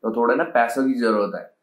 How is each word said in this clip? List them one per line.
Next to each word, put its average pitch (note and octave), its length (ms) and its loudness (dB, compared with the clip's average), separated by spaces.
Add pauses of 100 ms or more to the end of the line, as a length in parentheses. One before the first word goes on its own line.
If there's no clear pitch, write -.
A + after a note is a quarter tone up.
तो A2+ 80 -2
थोड़े A#2+ 240 2
ना D#3+ 80 0 (100)
पैसों B2 340 2
की C3 60 0
जरूरत G#2+ 420 0
है। F2 80 -10 (200)